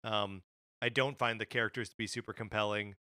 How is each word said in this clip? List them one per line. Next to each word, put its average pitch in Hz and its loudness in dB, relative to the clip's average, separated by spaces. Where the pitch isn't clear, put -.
Um, 101 0
I 120 4
don't 135 2
find 113 2
the 110 -2
characters 113 0
to - -18
be 113 -2
super 110 -6
compelling. 104 0